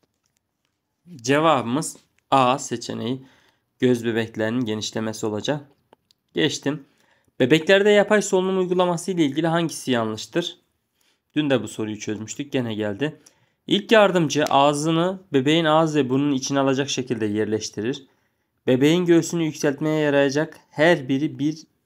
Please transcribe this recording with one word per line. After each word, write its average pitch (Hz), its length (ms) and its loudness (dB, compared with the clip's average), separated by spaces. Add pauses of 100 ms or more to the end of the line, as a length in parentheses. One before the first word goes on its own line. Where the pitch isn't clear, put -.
(1160)
Cevabımız 135 800 0 (340)
A 131 280 4
seçeneği, 117 680 -8 (520)
göz 123 260 2
bebeklerinin 113 600 -2
genişlemesi 110 600 -6
olacak. 110 340 -4 (760)
Geçtim. 147 500 -2 (560)
Bebeklerde 160 500 4
yapay 208 320 4
solunum 190 360 0
uygulaması 180 520 0
ile 170 140 0
ilgili 147 220 -2
hangisi 160 440 -2
yanlıştır? 117 720 -4 (720)
Dün 151 160 0
de 123 120 2
bu 104 60 -10
soruyu 107 300 -8
çözmüştük. 110 540 -10
Gene 120 220 -2
geldi. 104 460 -4 (460)
İlk 202 260 -4
yardımcı 175 520 4
ağzını, 160 760 0 (120)
bebeğin 147 320 2
ağız 156 320 2
ve 127 140 0
burnun 143 220 0
içine 139 280 -2
alacak 135 300 0
şekilde 113 360 -4
yerleştirir. 107 800 -4 (600)
Bebeğin 147 380 4
göğsünü 170 400 2
yükseltmeye 156 560 -2
yarayacak 143 600 0 (100)
her 151 380 2
biri 135 300 -2
bir, 156 280 -4 (200)